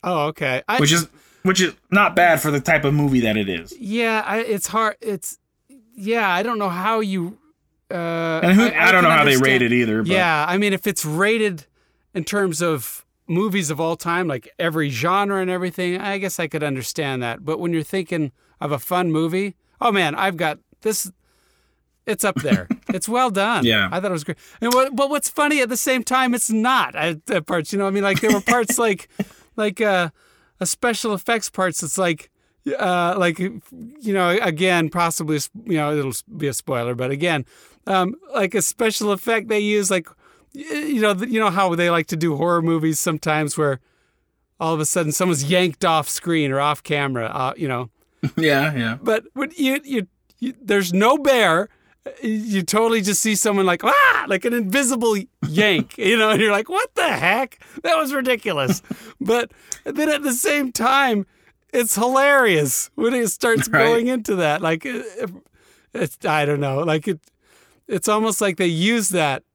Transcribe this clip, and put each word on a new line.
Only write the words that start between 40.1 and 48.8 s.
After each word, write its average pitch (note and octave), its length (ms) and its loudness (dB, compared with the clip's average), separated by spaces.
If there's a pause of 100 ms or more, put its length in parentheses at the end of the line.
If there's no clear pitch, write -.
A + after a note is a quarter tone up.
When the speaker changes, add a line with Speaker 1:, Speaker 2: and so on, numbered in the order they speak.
Speaker 1:
y-, C#4 80 -14 (120)
you D4 260 -2
know, G#3 140 4
th-, G#3+ 160 -4
you A3 100 0
know G#3+ 100 2
how F#3 240 0
they F3 140 2
like E3+ 200 0
to F3 80 -4
do D#3+ 200 0
horror E3+ 240 2
movies D#3+ 400 0
sometimes, D#3 560 -2
where C#3+ 240 0 (800)
all E3 140 0
of D#3 60 -2
a D#3 40 0
sudden D#3 280 -2
someone's E3 320 0
yanked F3+ 400 0
off E3 260 2
screen D#3 420 -2
or C#3 80 0
off D3 220 0
camera, C#3 440 -2
uh, C3 300 -4
you D#3 120 -4
know. B2 200 -4 (240)
Speaker 2:
<laughs> - 240 -6
Yeah, D3 400 2
yeah. A#2 260 -2